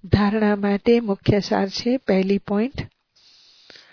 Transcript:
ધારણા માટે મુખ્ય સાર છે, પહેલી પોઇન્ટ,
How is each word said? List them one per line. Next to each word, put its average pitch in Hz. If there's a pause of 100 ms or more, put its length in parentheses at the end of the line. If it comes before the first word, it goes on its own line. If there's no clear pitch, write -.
ધારણા 208
માટે 202
મુખ્ય 202
સાર 196
છે, 240
પહેલી 196
પોઇન્ટ, 214 (1040)